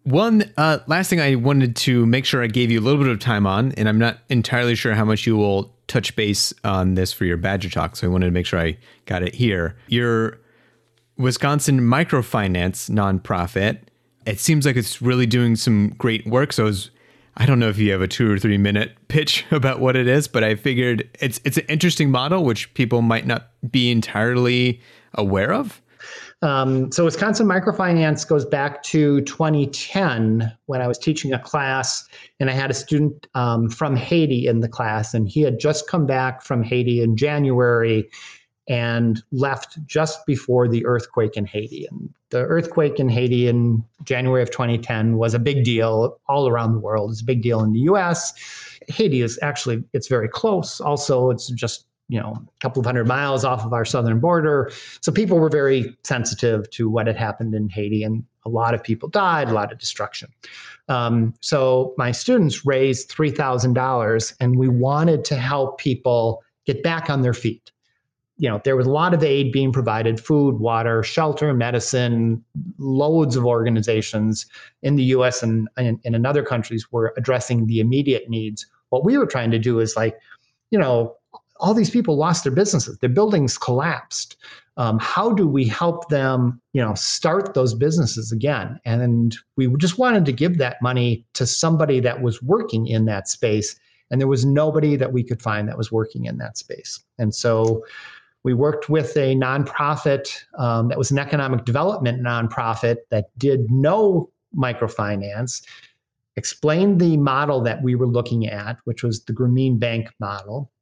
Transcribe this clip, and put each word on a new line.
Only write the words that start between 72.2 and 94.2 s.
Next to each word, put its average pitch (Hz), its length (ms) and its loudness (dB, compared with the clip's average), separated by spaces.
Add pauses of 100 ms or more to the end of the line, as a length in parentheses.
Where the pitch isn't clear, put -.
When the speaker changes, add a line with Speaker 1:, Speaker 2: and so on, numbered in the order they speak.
Speaker 2:
loads 143 560 2
of 123 100 0
organizations 113 1000 0 (340)
in 139 140 2
the 135 80 2
U 127 220 4
S 123 180 -2
and, 113 240 0 (100)
and, 117 260 -2
and 113 120 -2
in 113 100 0
other 139 160 2
countries 113 500 -6
were 113 260 0
addressing 120 500 0
the 110 140 0
immediate 127 480 0
needs. 110 360 -6 (240)
What 135 160 0
we 233 100 4
were 277 120 2
trying 117 240 -2
to 113 80 2
do 117 200 0
is, 110 160 -2
like, 110 220 0 (540)
you 220 80 2
know, 123 360 2 (460)
all 202 120 2
these 220 160 2
people 226 260 2
lost 165 300 0
their 135 80 0
businesses, 151 460 0
their 123 100 0
buildings 156 480 2
collapsed. - 800 -4 (400)
Um, 113 240 0
how 220 320 0
do 196 120 2
we 135 200 2
help 156 420 -2
them, 131 540 0 (100)
you 131 100 0
know, 110 120 0
start 180 600 -2
those 127 200 2
businesses 120 580 0
again? 113 540 -4
And 117 500 0 (220)
we 131 180 2
just 170 220 0
wanted 240 280 2
to 143 60 0
give 156 280 0
that 127 220 -2
money 120 520 0
to 131 120 -2
somebody 151 540 2
that 120 220 0
was 120 200 -2
working 131 460 -2
in 110 200 2
that 101 200 -4
space. 107 500 -2 (320)
And 127 120 0